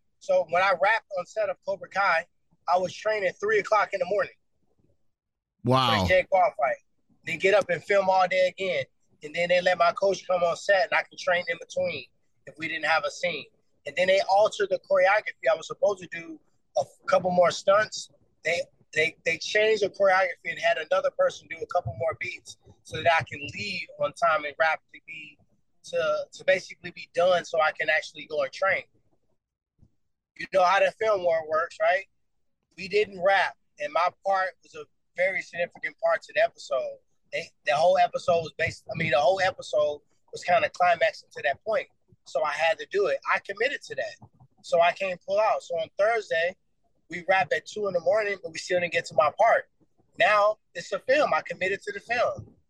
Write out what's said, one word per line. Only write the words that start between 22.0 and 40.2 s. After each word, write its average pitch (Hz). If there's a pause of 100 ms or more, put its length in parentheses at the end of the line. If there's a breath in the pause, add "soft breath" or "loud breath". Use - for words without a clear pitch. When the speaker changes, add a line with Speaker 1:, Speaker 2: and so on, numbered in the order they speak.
Speaker 1:
beats - (260)
so -
that 165
I 151
can 151 (180)
leave 196 (140)
on 143
time 156
and 143
rapidly 160
be 156 (480)
to, 170
to 151
basically 180
be -
done 175
so 160
I 156
can 156
actually 151
go 147
and 131
train. 185 (1500)
You 170
know 185
how 190
the 185 (100)
film 208
world 160
works, 160
right? 180 (720)
We 185
didn't 196
rap, 185 (240)
and 147
my 170 (160)
part 190 (140)
was -
a 151 (320)
very 180
significant 170
part 165
to -
the 156
episode. 131 (360)
They, 160 (160)
the 147
whole 180
episode 175
was 156
based, 165
I 160
mean, 160
the 151
whole 185
episode 151 (320)